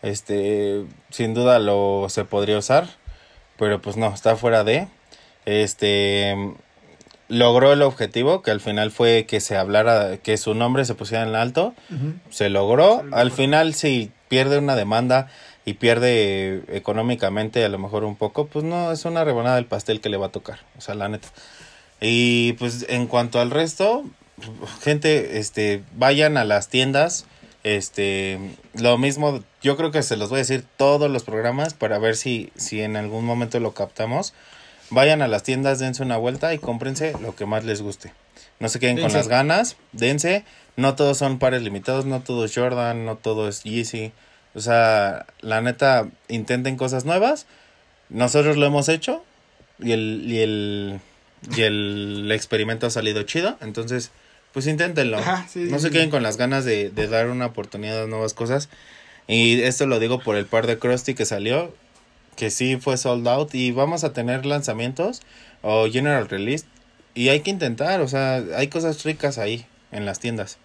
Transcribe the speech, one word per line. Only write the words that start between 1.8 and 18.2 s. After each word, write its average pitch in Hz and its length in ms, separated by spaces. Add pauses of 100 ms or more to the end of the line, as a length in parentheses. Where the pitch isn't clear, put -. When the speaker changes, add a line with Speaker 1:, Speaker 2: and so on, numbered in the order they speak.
Speaker 1:
se 101 160
podría 104 340
usar, 147 300 (720)
pero, 104 240
pues, 104 140
no, 110 180
está 110 220
fuera 113 260
de, 127 240 (580)
este, 101 920 (920)
logró 120 440
el 143 100
objetivo, 131 600
que - 80
al 104 100
final 107 300
fue 117 360
que 107 140
se 101 160
hablara, 104 600
que 110 180
su 107 180
nombre 123 300
se 117 100
pusiera 113 300
en 110 100
alto. 127 400 (160)
Speaker 2:
Ujú. 151 240 (160)
Speaker 1:
Se 104 180
logró. 120 500
Speaker 2:
Se - 60
logró. 143 120
Speaker 1:
Al 123 160
final, 147 420
si 123 380 (160)
pierde 135 300
una 139 180
demanda 123 520 (360)
y 101 100
pierde 107 960
económicamente 107 960
a 104 60
lo 98 80
mejor 104 260
un 104 120
poco, 127 300